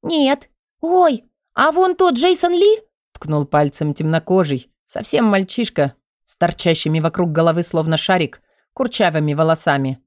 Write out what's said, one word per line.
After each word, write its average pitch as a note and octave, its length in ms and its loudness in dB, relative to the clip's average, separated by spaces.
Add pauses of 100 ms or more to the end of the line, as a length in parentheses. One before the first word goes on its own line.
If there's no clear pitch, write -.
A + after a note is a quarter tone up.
«Нет. C#4+ 480 0 (300)
Ой, E4+ 440 0 (300)
а D4+ 180 2
вон F#4 240 2
тот F4+ 180 2
Джейсон F4 380 0
Ли?» G#4 280 4 (320)
ткнул D3+ 340 -4
пальцем D3 480 -2
темнокожий, D#3 760 -2 (140)
совсем A#3+ 400 -4
мальчишка, G3 720 -2 (300)
с - 120 -20
торчащими D#3+ 640 -2
вокруг E3 320 -2
головы, E3 300 0
словно D#3+ 340 -2
шарик, E3 460 -2 (320)
курчавыми D#3+ 600 -2
волосами. C#3+ 720 0